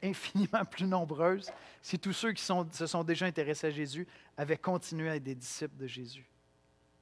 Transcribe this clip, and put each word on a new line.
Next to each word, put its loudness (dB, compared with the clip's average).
infiniment 2
<laughs> -4
plus -2
nombreuse 2
si -2
tous -2
ceux 2
qui -4
sont, 2
se -2
sont 0
déjà 2
intéressés 0
à 4
Jésus -4
avaient 2
continué 0
à 0
être -4
des -4
disciples -6
de -8
Jésus. -12